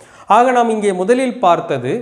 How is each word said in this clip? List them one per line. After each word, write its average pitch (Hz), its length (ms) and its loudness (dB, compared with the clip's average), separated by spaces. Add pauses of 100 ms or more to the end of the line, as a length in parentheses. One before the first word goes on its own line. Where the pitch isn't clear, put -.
(300)
ஆக, 233 220 4
நாம் 240 220 0
இங்கே 202 200 -2
முதலில் 247 460 -2
பார்த்தது 160 640 0